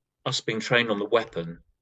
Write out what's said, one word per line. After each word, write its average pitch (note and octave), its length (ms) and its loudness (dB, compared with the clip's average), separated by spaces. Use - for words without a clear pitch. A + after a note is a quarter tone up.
us B2+ 140 -2
being A2 220 -4
trained A#2+ 280 2
on G#2 100 0
the G#2 60 -2
weapon. E2+ 540 -2